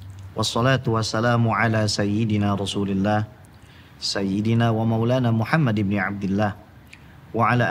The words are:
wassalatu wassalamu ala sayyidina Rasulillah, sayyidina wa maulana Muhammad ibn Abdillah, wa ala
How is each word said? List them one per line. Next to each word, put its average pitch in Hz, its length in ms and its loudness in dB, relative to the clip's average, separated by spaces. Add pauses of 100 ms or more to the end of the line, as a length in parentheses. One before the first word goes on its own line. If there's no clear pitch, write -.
(340)
wassalatu 120 640 0
wassalamu 113 560 0
ala 110 320 2
sayyidina 104 720 0
Rasulillah, 101 720 -2 (720)
sayyidina 107 720 0
wa 110 80 0 (160)
maulana 120 320 2
Muhammad 113 480 2
ibn 101 160 0
Abdillah, 98 640 -2 (800)
wa 113 160 2
ala 120 180 2